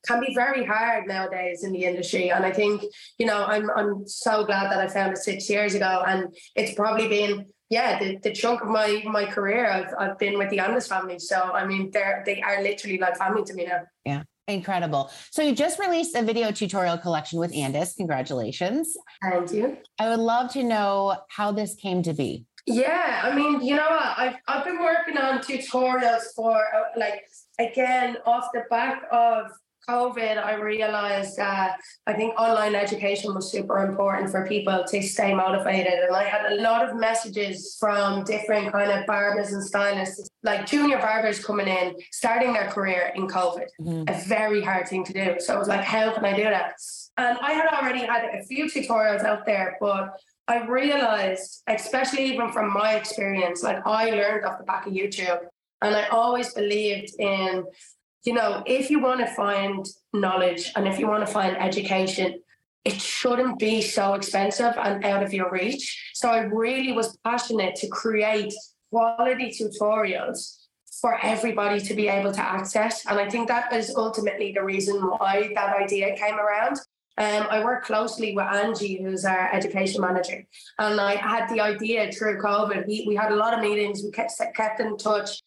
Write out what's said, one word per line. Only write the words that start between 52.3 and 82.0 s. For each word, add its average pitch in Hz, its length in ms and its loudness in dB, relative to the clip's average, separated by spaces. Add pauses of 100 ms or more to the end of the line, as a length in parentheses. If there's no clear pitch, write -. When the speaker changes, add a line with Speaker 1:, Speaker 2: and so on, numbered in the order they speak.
Speaker 1:
from 214 200 0
my 214 220 2
experience, 190 680 -2
like, 196 240 0
I 220 240 2
learned 208 340 0
off 185 140 -4
the - 40 -14
back - 220 -4
of 196 80 -6
YouTube. 190 460 -2 (420)
And 214 140 2
I 208 140 2
always 240 440 2
believed 208 640 -2
in, 190 480 0 (580)
you 240 100 0
know, 214 340 2
if 269 240 2
you 302 80 6
wanna 254 340 2
find 196 500 0 (300)
knowledge 185 640 2
and 202 120 2
if 190 120 0
you 220 80 0
wanna 208 180 2
find 190 320 0
education, 190 840 0 (460)
it 196 160 0
shouldn't 247 560 0
be 220 240 2
so 196 320 2
expensive 202 640 2
and 202 280 -2
out 202 180 2
of 196 100 -4
your 185 160 0
reach. 196 640 -4
So 247 160 0
I 226 120 4
really 233 500 0
was 226 320 -2
passionate 220 540 0
to 202 100 -6
create 214 640 0 (380)
quality 233 580 2
tutorials 208 1080 -2 (440)
for 240 220 2
everybody 208 580 0
to 202 140 -4
be 208 140 2
able 196 240 2
to 196 80 -2
access. 214 640 -2
And 202 120 2
I 202 80 0
think 233 200 -2
that 240 260 0
is 226 220 -2
ultimately 208 560 -2
the 196 120 0
reason 196 380 0
why 196 540 0
that 202 220 0
idea 196 380 0
came 208 240 -2
around. 214 380 2 (400)
Um, 208 320 2
I 214 140 2
work 240 220 0
closely 214 500 -2
with 196 100 2
Angie, 202 560 0
who's 190 240 -4
our 185 260 2
education 190 480 0
manager. 180 460 0 (320)
And 208 240 2
I 202 140 2
had 214 340 0
the 226 100 0
idea 214 520 0